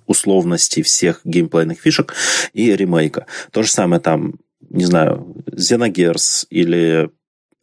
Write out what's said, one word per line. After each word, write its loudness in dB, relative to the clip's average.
условностей, 0
всех 0
геймплейных 0
фишек 0
и 2
ремейка. 0
То -2
же 0
самое 2
там, -2
не -2
знаю, 0
Xenogears 0
или 2